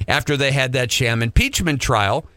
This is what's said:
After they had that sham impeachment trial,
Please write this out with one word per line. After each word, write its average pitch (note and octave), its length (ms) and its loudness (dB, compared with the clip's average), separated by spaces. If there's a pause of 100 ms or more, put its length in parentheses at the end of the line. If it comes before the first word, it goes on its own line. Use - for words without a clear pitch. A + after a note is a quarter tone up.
After C#3+ 300 0
they C3+ 160 0
had C3 200 0
that B2+ 200 -2
sham A#2 300 0
impeachment E3 580 0
trial, G#2+ 460 0 (100)